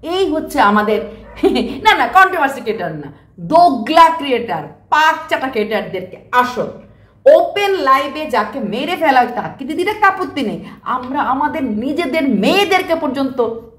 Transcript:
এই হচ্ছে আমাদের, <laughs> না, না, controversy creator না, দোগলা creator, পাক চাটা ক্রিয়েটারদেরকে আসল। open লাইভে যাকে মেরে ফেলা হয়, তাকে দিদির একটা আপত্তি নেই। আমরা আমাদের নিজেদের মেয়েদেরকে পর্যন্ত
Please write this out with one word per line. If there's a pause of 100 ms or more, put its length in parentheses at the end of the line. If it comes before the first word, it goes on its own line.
এই
হচ্ছে
আমাদের, (420)
<laughs>
না,
না,
controversy
creator
না, (260)
দোগলা
creator, (260)
পাক
চাটা
ক্রিয়েটারদেরকে (140)
আসল। (580)
open
লাইভে
যাকে
মেরে
ফেলা
হয়,
তাকে
দিদির
একটা
আপত্তি
নেই। (160)
আমরা
আমাদের
নিজেদের
মেয়েদেরকে
পর্যন্ত (300)